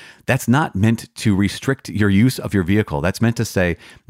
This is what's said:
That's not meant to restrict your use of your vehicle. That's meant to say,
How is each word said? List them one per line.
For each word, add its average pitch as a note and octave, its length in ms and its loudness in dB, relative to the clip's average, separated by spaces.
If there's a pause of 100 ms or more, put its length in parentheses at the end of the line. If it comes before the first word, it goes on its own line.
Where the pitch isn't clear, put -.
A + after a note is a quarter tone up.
(280)
That's C3 200 -2
not C#3 280 2
meant A2+ 400 0
to G#2 200 0
restrict G2+ 540 -2
your G#2 220 0
use A2 260 4
of - 160 -8
your G2+ 80 2
vehicle. F2 400 0
That's F#2 220 -2
meant A2+ 140 2
to A#2 60 -2
say, F2 320 -2 (340)